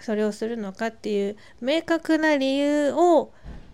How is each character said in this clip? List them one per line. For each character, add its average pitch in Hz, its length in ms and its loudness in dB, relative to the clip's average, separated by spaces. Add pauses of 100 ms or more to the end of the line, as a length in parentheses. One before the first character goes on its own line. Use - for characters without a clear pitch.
そ 214 160 -4
れ 214 80 0
を 208 80 -2
す 214 140 -8
る 233 100 -6
の 196 160 -8
か 226 160 -6
っ - 20 -6
て 220 180 -12
い 202 220 -2
う 214 60 -12 (240)
明 302 220 -2
確 320 360 0
な 311 180 2
理 269 220 0
由 285 340 2
を 311 400 4 (420)